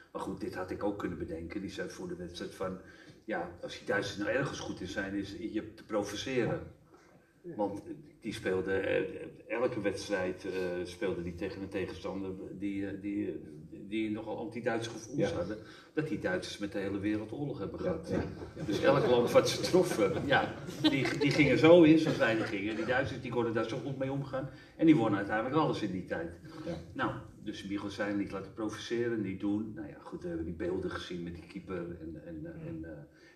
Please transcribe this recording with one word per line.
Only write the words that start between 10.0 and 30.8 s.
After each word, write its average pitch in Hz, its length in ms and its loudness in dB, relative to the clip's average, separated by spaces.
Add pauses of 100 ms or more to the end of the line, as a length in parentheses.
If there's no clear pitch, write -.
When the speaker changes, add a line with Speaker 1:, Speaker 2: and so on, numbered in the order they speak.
Speaker 1:
eh, 95 60 -6 (340)
speelde 87 380 -2
die 85 120 -4
tegen 95 280 -6
een 95 60 -8
tegenstander 92 640 -6 (280)
die, 98 280 -2
eh, 98 140 -6
die, 101 280 -2
eh, 82 60 -6 (540)
die 107 220 -2
nogal 110 280 -4
anti-Duitse 113 520 -2
gevoelens - 400 0
Speaker 2:
Ja. 101 60 -2
Speaker 1:
hadden. 95 200 -2 (380)
Dat 151 140 0
die - 100 -4
Duitsers - 400 -2
met 101 140 -6
de 104 60 -2
hele 98 200 -2
wereld 107 340 -2
oorlog 143 260 -4
hebben 95 240 -6
Speaker 2:
Ja, 175 80 2
Speaker 1:
gehad. - 180 -4
Speaker 2:
ja, - 140 0 (340)
ja. - 100 -8
Speaker 1:
Dus - 160 0
elk - 240 8
land 120 240 6
wat - 180 8
ze - 120 0
troffen, - 520 4 (140)
ja, - 280 4 (360)
die, - 280 0
die 143 120 4
gingen 131 280 6
zo 165 240 12
in 156 160 12
zoals 147 180 2
wij 113 220 4
er 107 80 0
gingen. 107 300 -2
Die 113 80 -2
Duitsers, 247 360 0
die 123 100 -6
konden 117 240 0
daar 113 140 0
zo 131 160 -4
goed 135 140 -6
mee 135 140 -2
omgaan. 139 360 -4 (280)
En 160 100 6
die 151 100 10
wonnen 107 220 4
uiteindelijk 110 380 0
alles 139 260 2
in 95 100 -2
die 92 120 -4
tijd. 85 260 -4 (360)
Speaker 2:
Ja. 170 60 -6 (200)
Speaker 1:
Nou, 269 180 -2 (340)
dus 104 220 -8
Michel 101 240 -4
zei, 104 260 -4
"Niet 95 160 -2
laten 95 220 -8
provoceren, 117 680 -2
niet 95 180 -4
doen." 107 340 0
Nou - 140 -10
ja, - 140 -14
goed, - 200 -10
we 127 60 -6
hebben 165 180 -4
die 175 80 -6
beelden 90 360 -2